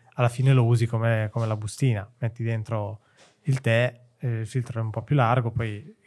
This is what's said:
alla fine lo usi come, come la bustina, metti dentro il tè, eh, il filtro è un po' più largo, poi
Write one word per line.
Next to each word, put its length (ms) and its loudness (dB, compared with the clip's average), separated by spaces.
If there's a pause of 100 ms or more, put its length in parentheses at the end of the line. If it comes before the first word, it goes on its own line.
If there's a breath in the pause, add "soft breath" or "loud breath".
(140 loud breath)
alla 140 2
fine 260 2
lo 100 6
usi 220 4
come, 440 0
come 160 -2
la 100 -2
bustina, 520 -2 (100)
metti 240 -6
dentro 580 -6 (420 soft breath)
il 180 -2
tè, 400 2 (180)
eh, 220 -4
il 60 -6
filtro 340 -6
è 20 -2
un 80 -4
po' 120 -6
più 140 -2
largo, 340 4
poi 440 -6 (120)